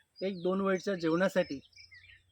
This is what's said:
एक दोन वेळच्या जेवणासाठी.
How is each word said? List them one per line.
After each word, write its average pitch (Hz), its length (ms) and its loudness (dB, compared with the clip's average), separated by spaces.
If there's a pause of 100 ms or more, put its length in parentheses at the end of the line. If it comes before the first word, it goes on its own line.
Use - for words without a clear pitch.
(220)
एक 185 200 -4
दोन 185 200 0
वेळच्या 196 340 0
जेवणासाठी. 170 640 0 (720)